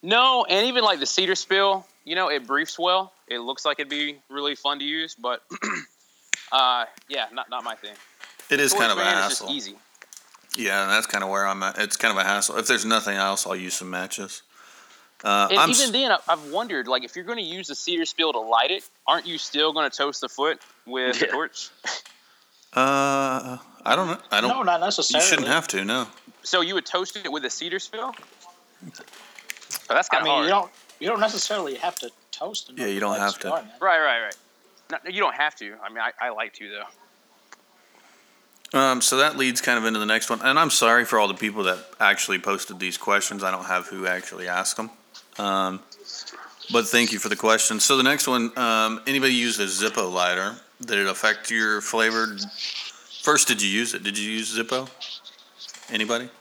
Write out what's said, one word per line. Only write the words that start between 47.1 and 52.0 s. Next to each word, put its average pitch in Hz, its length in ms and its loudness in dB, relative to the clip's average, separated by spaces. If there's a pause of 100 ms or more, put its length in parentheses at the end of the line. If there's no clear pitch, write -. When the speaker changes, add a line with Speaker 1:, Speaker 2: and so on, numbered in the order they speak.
Speaker 2:
you 107 60 -4
for 110 100 -4
the 101 80 -2
question. 110 440 2
So 135 160 4
the 131 80 4
next 139 240 2
one, 120 280 0
um, 113 520 2
anybody 135 260 2
use 120 240 0
a 104 60 2
Zippo 95 480 0
lighter? 92 420 2 (260)
Did 101 180 -2
it 98 100 2
affect 107 420 0
your 107 300 0
flavored? 113 600 0 (840)